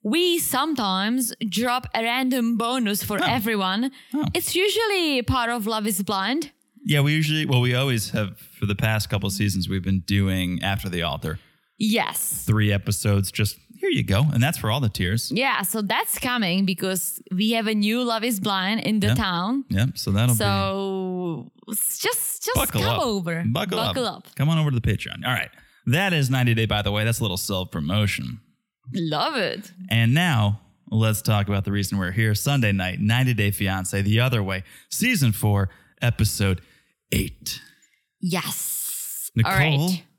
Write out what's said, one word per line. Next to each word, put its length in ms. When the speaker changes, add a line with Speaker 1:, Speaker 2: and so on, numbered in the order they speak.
Speaker 1:
We 360
sometimes 920
drop 440
a 100
random 540
bonus 460
for 180
Speaker 2:
Oh. 40
Speaker 1:
everyone. 680
Speaker 2:
Oh. 200
Speaker 1:
It's 220
usually 680
part 280
of 180
Love 200
is 160
Blind. 480
Speaker 2:
Yeah, 180
we 120
usually, 320
well, 160
we 140
always 360
have, 260
for 280
the 100
past 340
couple 200
seasons, 380
we've 160
been 180
doing 640
After 240
the 160
Altar. 360
Speaker 1:
Yes. 720
Speaker 2:
Three 240
episodes, 600
just, 260
"Here 100
you 140
go." 180
And 80
that's 160
for 140
all 80
the 100
tiers. 420
Speaker 1:
Yeah, 320
so 180
that's 360
coming 480
because 560
we 200
have 160
a 80
new 280
Love 200
is 160
Blind 420
in 200
the 60
Speaker 2:
Yep. 100
Speaker 1:
town. 520
Speaker 2:
Yep, 280
so 140
that'll 240
be 40
Speaker 1:
So 1120
s-, 300
just, 460
just 100
Speaker 2:
Buckle 260
Speaker 1:
come 140
Speaker 2:
up. 60
Speaker 1:
over. 440
Speaker 2:
Buckle 320
Speaker 1:
Buckle 280
Speaker 2:
up. 220
Speaker 1:
up. 80
Speaker 2:
Come 140
on 80
over 140
to 80
the 20
Patreon. 440
All 80
right. 160
That 260
is 160
ninety 240
Day, 120
by 160
the 100
way. 120
That's 160
a 40
little 140
self-promotion. 1000
Speaker 1:
Love 420
it. 360
Speaker 2:
And 240
now, 480
let's 320
talk 280
about 160
the 80
reason 240
we're 140
here. 220
Sunday 380
night, 300
ninety 320
Day 180
Fiancé, 520
The 180
Other 200
Way, 220
Season 440
four, 360
Episode 600
eight. 500
Speaker 1:
Yes. 1040
Speaker 2:
Nicole 180
Speaker 1:
All 60
right. 440